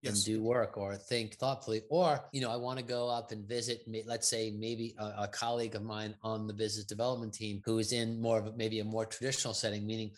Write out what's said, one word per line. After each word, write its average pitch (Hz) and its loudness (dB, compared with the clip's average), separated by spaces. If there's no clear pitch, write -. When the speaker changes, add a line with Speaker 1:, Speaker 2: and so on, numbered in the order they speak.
Speaker 1:
Yes. 123 0
Speaker 2:
and 101 4
do 110 2
work 113 2
or 101 -2
think 110 -2
thoughtfully. 113 0
Or, 156 6
you 139 0
know, 120 2
I 117 0
wanna 123 -2
go 120 0
up 117 -2
and 107 -8
visit, 117 -2
may-, 110 -2
let's 117 0
say 110 2
maybe 113 -2
a, 107 -2
a 101 0
colleague 117 0
of 104 -2
mine 107 -4
on 110 -2
the 107 -4
business 104 -2
development 117 -2
team 104 -4
who 113 4
is 107 2
in 117 2
more 113 4
of 107 -2
a, 110 -6
maybe 110 0
a 104 0
more 110 0
traditional 120 -2
setting, 104 0
meaning 110 -2